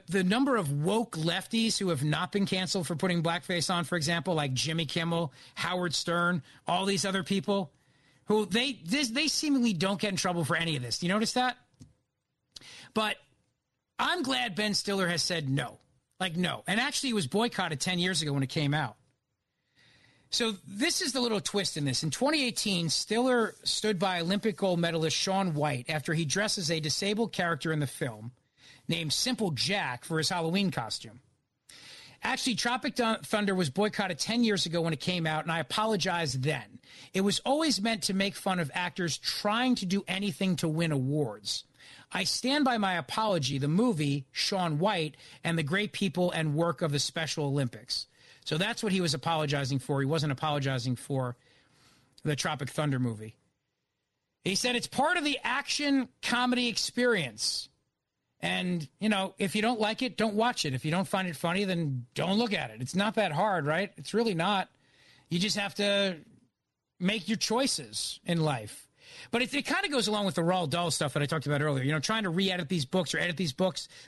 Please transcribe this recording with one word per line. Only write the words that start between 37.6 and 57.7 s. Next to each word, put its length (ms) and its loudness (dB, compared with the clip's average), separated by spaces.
meant 220 -2
to 120 0
make 220 0
fun 240 0
of 140 -2
actors 420 -2
trying 600 0
to 100 -4
do 200 0
anything 500 0
to 120 0
win 240 2
awards. 720 -2
I 120 0
stand 400 2
by 120 4
my 180 2
apology, 640 0
the 100 0
movie, 640 2
Shaun 460 0
White, 380 0
and 120 0
the 60 2
great 300 0
people 400 0
and 220 0
work 280 0
of 100 0
the 60 0
Special 480 -2
Olympics." 600 -2
So 140 -2
that's 240 -2
what 100 0
he 80 2
was 140 2
apologizing 640 0
for. 220 0
He 60 2
wasn't 260 2
apologizing 640 0
for 400 -4
the 120 0
Tropic 320 -4
Thunder 300 0
movie. 380 -4
He 140 0
said, 180 0
"It's 140 -2
part 280 2
of 80 0
the 200 0
action 640 0
comedy 460 2
experience. 1000 0